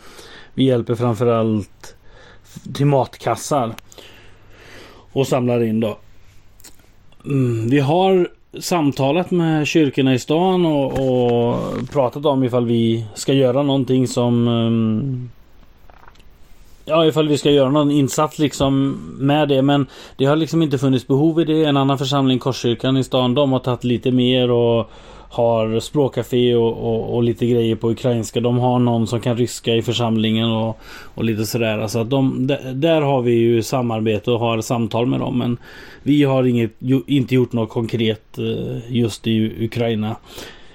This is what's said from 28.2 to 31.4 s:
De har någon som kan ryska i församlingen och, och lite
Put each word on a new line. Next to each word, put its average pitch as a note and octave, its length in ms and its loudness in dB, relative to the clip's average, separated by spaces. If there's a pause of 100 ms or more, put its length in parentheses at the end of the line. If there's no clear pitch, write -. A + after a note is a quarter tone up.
De A#2+ 180 0
har B2 200 2
någon A#2 280 0
som A2+ 140 -2
kan A#2+ 160 -2
ryska A#2 380 -2
i A2+ 80 0
församlingen A2+ 680 0
och, A2 280 -4 (360)
och - 100 -6
lite A2 220 -2